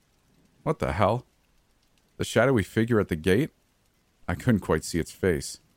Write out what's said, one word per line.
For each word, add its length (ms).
What 160
the 120
hell? 320
The 60
shadowy 380
figure 380
at 80
the 80
gate? 360
I 60
couldn't 260
quite 240
see 140
its 140
face, 480